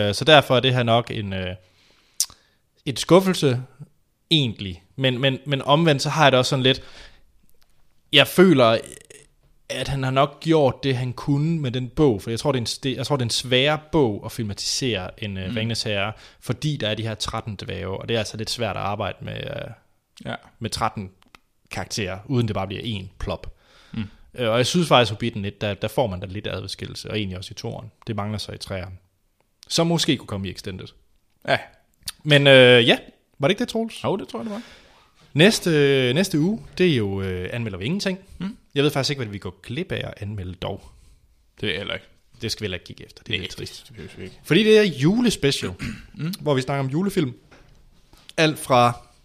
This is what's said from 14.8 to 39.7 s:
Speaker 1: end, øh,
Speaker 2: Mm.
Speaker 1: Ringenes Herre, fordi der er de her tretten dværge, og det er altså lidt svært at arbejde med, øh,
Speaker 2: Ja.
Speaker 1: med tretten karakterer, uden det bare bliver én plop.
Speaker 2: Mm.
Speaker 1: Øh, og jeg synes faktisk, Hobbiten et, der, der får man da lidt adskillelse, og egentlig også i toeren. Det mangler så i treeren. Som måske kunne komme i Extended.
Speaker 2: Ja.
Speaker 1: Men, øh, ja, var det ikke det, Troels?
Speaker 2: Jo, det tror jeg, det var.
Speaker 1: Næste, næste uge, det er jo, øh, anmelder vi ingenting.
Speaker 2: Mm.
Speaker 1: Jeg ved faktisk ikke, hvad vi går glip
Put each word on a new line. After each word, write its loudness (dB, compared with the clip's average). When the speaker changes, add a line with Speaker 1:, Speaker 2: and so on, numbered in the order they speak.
Speaker 1:
end, -8
øh, -8
Speaker 2:
Mm. -6
Speaker 1:
Ringenes -4
Herre, -4
fordi -4
der -4
er -2
de -6
her -6
tretten -8
dværge, -8
og -12
det -2
er 0
altså -6
lidt -8
svært -4
at -8
arbejde -6
med, -10
øh, -10
Speaker 2:
Ja. -8
Speaker 1:
med -8
tretten -6
karakterer, -8
uden 0
det -4
bare -4
bliver -8
én -12
plop. -8
Speaker 2:
Mm. -6
Speaker 1:
Øh, -2
og 2
jeg 4
synes 2
faktisk, 6
Hobbiten -6
et, -10
der, -2
der -6
får 0
man -8
da -12
lidt -10
adskillelse, -12
og -4
egentlig -6
også -14
i -18
toeren. -12
Det -6
mangler -6
så -10
i -12
treeren. -12
Som 0
måske 0
kunne -12
komme -6
i -8
Extended. -12
Speaker 2:
Ja. 0
Speaker 1:
Men, 6
øh, 10
ja, 6
var 0
det 4
ikke -2
det, -4
Troels? -6
Speaker 2:
Jo, 0
det -10
tror -10
jeg, -10
det -8
var. -10
Speaker 1:
Næste, 4
næste 0
uge, 0
det 4
er 2
jo, -2
øh, -4
anmelder -6
vi -6
ingenting. -4
Speaker 2:
Mm. -10
Speaker 1:
Jeg 4
ved 2
faktisk -2
ikke, -4
hvad -8
vi -8
går -12
glip -8